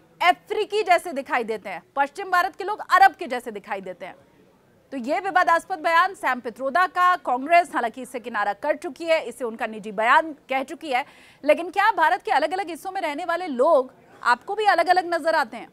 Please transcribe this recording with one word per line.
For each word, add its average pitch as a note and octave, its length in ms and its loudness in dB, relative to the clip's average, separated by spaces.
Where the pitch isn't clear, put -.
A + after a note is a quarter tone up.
अफ्रीकी G4+ 600 0
जैसे F4 300 0
दिखाई C4+ 300 -4
देते G#3+ 260 -8
हैं, E3+ 140 -12
पश्चिम C#4+ 360 -4
भारत F4+ 240 2
के G4 80 -10
लोग G4+ 160 -6
अरब F4+ 240 6
के E4+ 120 -10
जैसे B3 240 -6
दिखाई G3+ 300 -10
देते F#3 240 -14
हैं। F3 100 -14
तो C#4 60 -8
ये C#4 220 -2
विवादास्पद E4+ 600 0
बयान F4 340 2
सैम C4 260 -2
पित्रोदा C4+ 480 -2
का, F4+ 280 2
कांग्रेस E4 600 2
हालांकि A#3+ 260 -4
इससे B3 180 -10
किनारा G#3+ 340 -2
कर D4 220 -4
चुकी E4 300 -10
है, D#4+ 200 2
इसे A#3+ 200 -10
उनका A3+ 220 -6
निजी A3 240 -10
बयान C4+ 420 4
कह C4 140 -2
चुकी D#4 280 -10
है, B3+ 140 -2
लेकिन D4+ 240 2
क्या G4 220 2
भारत F4 320 2
के G#4+ 80 -2
अलग-अलग D#4+ 380 0
हिस्सों F4+ 220 -10
में G4 100 -8
रहने D#4+ 240 -4
वाले E4+ 220 -2
लोग C4+ 460 2
आपको B3 320 -2
भी G#4+ 100 -2
अलग-अलग F4 480 4
नजर D#4+ 220 0
आते C4 220 -2
हैं? F3 160 -16